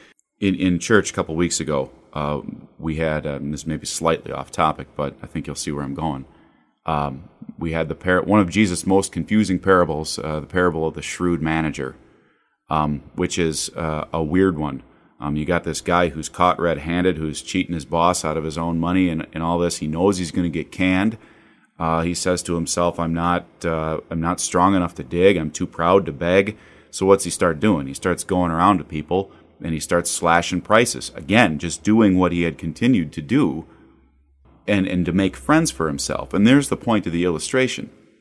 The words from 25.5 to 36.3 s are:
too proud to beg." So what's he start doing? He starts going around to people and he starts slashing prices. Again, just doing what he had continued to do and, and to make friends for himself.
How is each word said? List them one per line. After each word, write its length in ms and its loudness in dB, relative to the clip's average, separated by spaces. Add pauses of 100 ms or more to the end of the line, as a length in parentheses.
too 160 -6
proud 400 2
to 60 -6
beg." 440 2 (360)
So 120 -4
what's 200 6
he 60 -6
start 280 0
doing? 300 0
He 60 -10
starts 280 -2
going 300 0
around 260 4
to 60 -8
people 480 -4 (280)
and 140 -4
he 60 -4
starts 280 0
slashing 520 2
prices. 560 0
Again, 420 2
just 240 -8
doing 340 6
what 140 4
he 120 0
had 140 -2
continued 580 0
to 60 -10
do 460 0 (1040)
and, 180 2
and 180 0
to 80 -2
make 220 2
friends 380 0
for 160 -2
himself. 440 -6